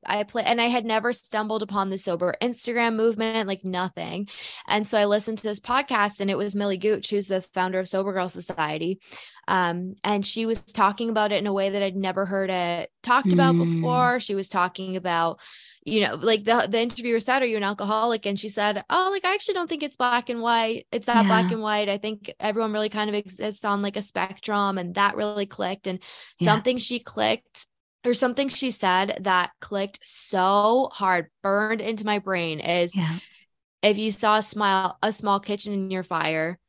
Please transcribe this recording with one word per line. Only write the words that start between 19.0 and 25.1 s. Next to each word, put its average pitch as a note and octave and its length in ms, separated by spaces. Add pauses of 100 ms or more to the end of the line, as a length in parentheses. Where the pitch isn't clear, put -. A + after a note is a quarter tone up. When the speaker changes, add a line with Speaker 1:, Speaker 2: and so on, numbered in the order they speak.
Speaker 1:
like, G4 140
I F#4 100
actually G4+ 200
don't F4 140
think D#4 140
it's D4 140
black B3 320
and A#3 120
white. A3+ 520
It's A3+ 160
not A3 180
black F#3 240
Speaker 2:
Yeah. - 40
Speaker 1:
and A3 80
white. G#3 260
I G3+ 100
think G#3 400
everyone G#3+ 340
really G#3+ 160
kind G#3+ 220
of G#3 60
exists G#3 480
on, G3+ 180
like, G3+ 140
a G#3 60
spectrum." G3 760
And F3 160
that G3+ 220